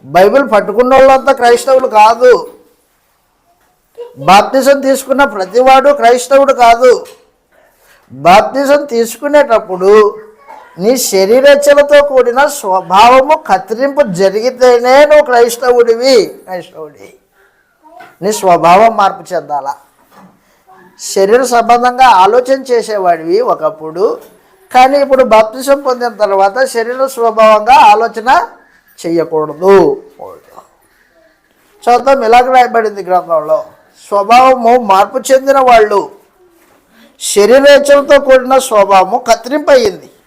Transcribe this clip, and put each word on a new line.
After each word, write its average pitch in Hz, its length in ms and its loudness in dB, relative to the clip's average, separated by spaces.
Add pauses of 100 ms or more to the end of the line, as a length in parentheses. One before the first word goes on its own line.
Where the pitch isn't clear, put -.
బైబిల్ 202 480 0
పట్టుకున్న 214 420 -2
వాళ్ళంతా 269 380 2
క్రైస్తవులు 254 540 0
కాదు, 226 640 2 (1700)
బాప్తిజం 247 600 0
తీసుకున్న 269 440 -2
ప్రతివాడు 254 680 0
క్రైస్తవుడు 262 640 0
కాదు. 240 540 2 (1040)
బాప్తిజం 220 720 0
తీసుకునేటప్పుడు 220 1400 -2 (580)
నీ 226 180 -2
శరీరేచ్ఛలతో 285 1040 2
కూడిన 262 440 0
స్వభావము 226 920 0
కత్తిరింపు 269 680 -4
జరిగితేనే 240 1040 0
నువ్వు 294 180 4
క్రైస్తవుడివి, 240 1000 0
క్రైస్తవుడివి. 156 880 -18 (1080)
నీ 202 100 -4
స్వభావం 202 640 2
మార్పు 185 380 -4
చెందాలా. 143 400 -8 (1300)
శరీర 214 440 0
సంబంధంగా 240 640 0
ఆలోచన 240 640 2
చేసేవాడివి 190 680 -2
ఒకప్పుడు, 156 800 -6 (540)
కానీ 262 240 2
ఇప్పుడు 262 260 0
బాప్తిజం 240 560 0
పొందిన 247 280 -6
తర్వాత 196 560 -2
శరీర 254 420 -4
స్వభావంగా 220 680 0 (140)
ఆలోచన 226 580 -2 (580)
చెయ్యకూడదు. 160 960 0 (1800)
చదువుతాం, 247 420 0
ఇలాగ 247 280 2
రాయబడింది 220 520 -2
గ్రంథంలో, 160 600 -4 (440)
స్వభావము 240 680 0
మార్పు 208 400 -2 (140)
చెందిన 269 280 0
వాళ్ళు, 214 500 0 (1120)
శరీరేచ్ఛలతో 277 1000 2
కూడిన 262 400 0
స్వభావము 196 600 0
కత్తిరింపయ్యింది. 247 920 -2 (160)